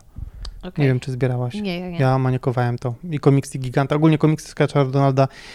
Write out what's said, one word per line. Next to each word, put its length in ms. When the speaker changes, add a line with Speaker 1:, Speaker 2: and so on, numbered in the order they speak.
Speaker 1:
Okej. 140
Speaker 2:
Nie 100
wiem, 120
czy 120
zbierałaś. 420
Speaker 1:
Nie, 260
ja 100
nie. 100
Speaker 2:
Ja 180
maniakowałem 600
to. 160
I 80
komiksy 400
Giganta. 360
Ogólnie 220
komiksy 300
Kaskaczora 380
Donalda, 420